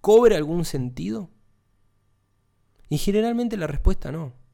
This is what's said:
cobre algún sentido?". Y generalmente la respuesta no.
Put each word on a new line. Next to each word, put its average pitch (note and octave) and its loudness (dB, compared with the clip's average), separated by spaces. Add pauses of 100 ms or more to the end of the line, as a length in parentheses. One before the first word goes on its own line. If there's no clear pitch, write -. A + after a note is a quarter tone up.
cobre A3 6
algún D#3+ -2
sentido?". D#3+ -8 (1600)
Y D3+ -2
generalmente A3+ -2
la E3 -6
respuesta F3+ 0
no. D3 -12 (200)